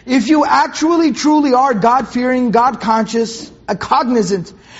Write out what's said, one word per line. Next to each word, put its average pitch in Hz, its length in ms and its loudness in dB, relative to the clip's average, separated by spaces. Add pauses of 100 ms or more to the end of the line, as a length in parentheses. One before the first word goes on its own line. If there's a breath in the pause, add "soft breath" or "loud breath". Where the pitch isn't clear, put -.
If 247 240 0
you 302 160 2
actually 311 680 0
truly 294 420 2
are 262 180 2
God 233 360 0
fearing, 247 420 -2
God 233 300 0
conscious, 226 680 -4 (160)
a 202 100 -4
cognizant 226 760 -2 (280 loud breath)